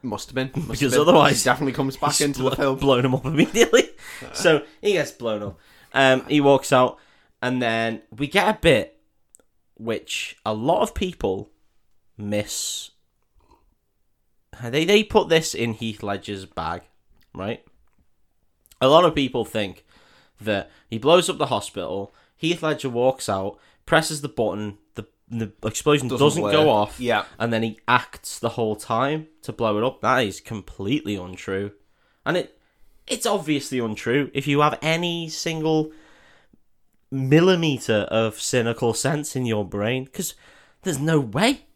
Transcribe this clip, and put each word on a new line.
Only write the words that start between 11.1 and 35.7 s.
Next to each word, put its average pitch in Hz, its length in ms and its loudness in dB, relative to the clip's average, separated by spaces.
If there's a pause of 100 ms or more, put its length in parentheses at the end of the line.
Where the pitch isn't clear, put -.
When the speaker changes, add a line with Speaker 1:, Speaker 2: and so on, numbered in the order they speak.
Speaker 2:
miss - 760 -6 (1700)
they, 123 220 -2
they 208 180 4
put 214 260 2
this 160 260 2
in 117 200 -2
Heath 110 280 -8
Ledger's 101 420 -8
bag, 85 380 -8 (520)
right? 101 300 -8 (1160)
A 131 80 4
lot 160 160 8
of 160 100 2
people 127 300 -2
think 101 400 -6 (560)
that 104 300 -4 (200)
he 117 80 -6
blows 170 320 4
up - 80 -8
the 147 80 0
hospital, 101 680 -6 (240)
Heath 165 260 -2
Ledger 151 280 -2
walks 127 380 0
out, 98 300 -4 (280)
presses 156 340 2
the 143 80 -8
button, 104 500 -4 (160)
the, 107 120 -12 (220)
the 113 240 -6 (120)
explosion 131 440 0
Speaker 1:
Doesn't 127 180 2
Speaker 2:
doesn't 151 160 2
Speaker 1:
work. - 100 0
Speaker 2:
go 156 160 6
off, 104 320 2
Speaker 1:
Yeah. 117 240 0 (140)
Speaker 2:
and 117 140 -2
then 113 100 0
he 110 160 -4 (100)
acts - 500 -2
the 117 120 -2
whole 110 260 -2
time 139 520 -2 (140)
to 131 100 -10
blow 107 260 0
it 110 60 0
up. 131 160 -4
That 120 240 2
is 95 160 -6
completely 104 760 -6
untrue. 95 560 -8 (540)
And 165 100 0
it, - 220 -6 (480)
it's 247 200 -6
obviously 151 520 -2
untrue 117 560 -2
if 139 120 -4
you 143 140 2
have 151 220 2
any 170 460 -4
single 156 640 -2 (1160)